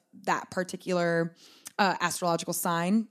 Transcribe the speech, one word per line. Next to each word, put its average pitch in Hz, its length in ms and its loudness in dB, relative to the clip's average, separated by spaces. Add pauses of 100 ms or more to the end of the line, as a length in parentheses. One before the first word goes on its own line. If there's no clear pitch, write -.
(240)
that 170 260 -2
particular, 175 840 -2 (440)
uh, 190 220 4
astrological 170 540 0
sign 180 560 0